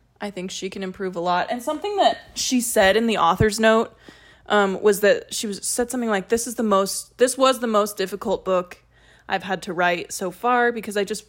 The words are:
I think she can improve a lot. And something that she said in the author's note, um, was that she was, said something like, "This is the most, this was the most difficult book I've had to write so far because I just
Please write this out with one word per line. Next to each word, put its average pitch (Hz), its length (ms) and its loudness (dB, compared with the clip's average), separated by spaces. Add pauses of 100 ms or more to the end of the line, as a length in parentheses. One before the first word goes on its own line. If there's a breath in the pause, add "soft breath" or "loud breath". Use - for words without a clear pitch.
(200)
I 208 100 -8
think 190 220 -10
she - 180 -8
can 190 140 -10
improve 185 320 -8
a 170 40 -4
lot. 175 300 0
And 247 120 -4
something 311 340 -4
that 294 220 4 (160)
she - 260 -2
said 202 360 4
in 226 120 2
the 214 80 0
author's 202 420 2
note, 220 380 4 (500 loud breath)
um, 196 360 2
was 208 180 4
that 202 340 4
she - 140 -6
was, 196 180 -8
said 240 240 -2
something 240 200 -2
like, 190 180 -2
"This 233 180 0
is 233 100 -10
the 247 60 -2
most, 196 560 0
this 254 200 2
was 262 220 4
the 240 60 -2
most 208 300 0
difficult 196 480 -4
book 180 320 -2 (520 soft breath)
I've 190 160 -4
had 185 180 -6
to 190 100 -10
write 175 400 -2
so 185 180 -6
far 240 420 0
because 214 240 -8
I 208 80 0
just 202 240 -8